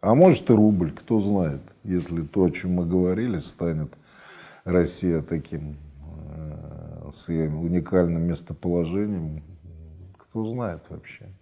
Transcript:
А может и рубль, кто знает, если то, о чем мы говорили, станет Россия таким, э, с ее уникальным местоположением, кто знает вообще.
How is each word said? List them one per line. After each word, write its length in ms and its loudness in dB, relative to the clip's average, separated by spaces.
А 140 4
может 340 6
и 40 10
рубль, 380 6
кто 280 -2
знает, 420 0
если 380 -2
то, 240 2
о 40 4
чем 240 -4
мы 120 0
говорили, 540 0
станет 520 -4
Россия 580 0
таким, 560 -8
э, 800 -14
с 180 -14
ее 220 0
уникальным 680 0
местоположением, 1200 -4
кто 280 -8
знает 440 -6
вообще. 360 -18